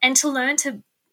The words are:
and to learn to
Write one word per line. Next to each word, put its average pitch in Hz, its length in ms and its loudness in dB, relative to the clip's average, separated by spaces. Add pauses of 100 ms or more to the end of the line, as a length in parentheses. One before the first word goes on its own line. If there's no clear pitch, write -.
and 262 140 4
to 302 120 2
learn 269 280 -2
to 247 260 -6 (300)